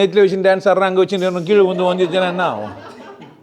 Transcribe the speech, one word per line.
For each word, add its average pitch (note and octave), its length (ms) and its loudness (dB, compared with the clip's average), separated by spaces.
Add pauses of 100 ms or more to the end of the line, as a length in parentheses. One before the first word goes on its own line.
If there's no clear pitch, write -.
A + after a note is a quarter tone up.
நெத்தில G3 200 2
வச்சு F#3+ 200 2
டான்ஸ் F#3+ 340 2
ஆடுறேன், F#3+ 160 0
அங்க F#3 100 0
வச்சு F#3+ 180 0
நின்னு F3+ 240 -2
கீழே G3+ 180 2
வந்து F3+ 340 2
வந்துச்சுன்னா F#3 340 0
என்ன F3+ 160 -4
ஆகும்? G#2+ 540 -8 (440)